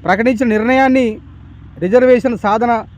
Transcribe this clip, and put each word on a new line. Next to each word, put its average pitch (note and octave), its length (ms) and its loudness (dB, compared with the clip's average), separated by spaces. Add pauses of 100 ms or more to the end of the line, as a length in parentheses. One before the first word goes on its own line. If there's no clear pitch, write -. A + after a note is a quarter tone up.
ప్రకటించిన A3+ 440 0
నిర్ణయాన్ని B3 680 0 (600)
రిజర్వేషన్ B3 580 2
సాధన A3+ 480 -2 (120)